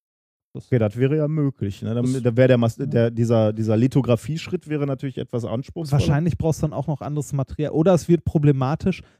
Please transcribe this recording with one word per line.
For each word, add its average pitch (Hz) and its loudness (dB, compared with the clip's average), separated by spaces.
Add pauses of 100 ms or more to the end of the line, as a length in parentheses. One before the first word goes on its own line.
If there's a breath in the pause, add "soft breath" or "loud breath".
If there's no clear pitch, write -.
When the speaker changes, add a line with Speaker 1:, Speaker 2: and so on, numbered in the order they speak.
(560)
Speaker 1:
Okay, - 0
das 104 0
wäre 135 0
ja 151 0
möglich, 139 -4
ne? 110 -4
Dann, 123 0
Speaker 2:
Das 131 -4
Speaker 1:
da 117 0
wäre 127 8
der 127 6
Mas-, 117 2
Speaker 2:
Ja. 143 -4
Speaker 1:
der, 117 2
dieser, 113 2
dieser 110 0
Lithografie-Schritt 131 0
wäre 143 -4
natürlich 135 -6
etwas 123 -6
anspruchsvoller. 139 -4
Speaker 2:
Wahrscheinlich 156 0
brauchst - -2
du 160 0
dann 147 -4
auch 131 -6
noch 143 -4
anderes 143 -8
Material. 139 -4
Oder 170 4
es - 0
wird 165 2
problematisch, 147 0 (180 soft breath)